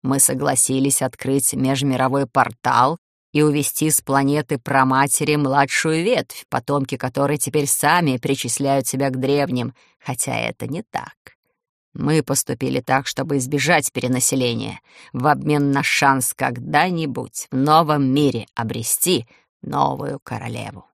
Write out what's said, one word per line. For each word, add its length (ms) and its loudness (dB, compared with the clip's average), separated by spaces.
Мы 180 0
согласились 800 0
открыть 500 -2
межмировой 720 0
портал 720 2
и 100 2
увести 480 0
с 100 2
планеты 580 0
Праматери 760 2
младшую 680 2
ветвь, 440 -2
потомки 480 -2
которой 400 -2
теперь 300 -2
сами 500 2
причисляют 720 0
себя 240 -2
к 80 -4
древним, 560 0
хотя 380 -4
это 320 -6
не 140 -6
так. 320 -8
Мы 280 0
поступили 580 -2
так, 260 0
чтобы 320 -4
избежать 540 0
перенаселения, 880 -2
в 140 -2
обмен 440 2
на 120 0
шанс 520 2
когда-нибудь 1160 -2
в 60 -4
новом 500 4
мире 480 2
обрести 720 -2
новую 600 -2
королеву. 720 -10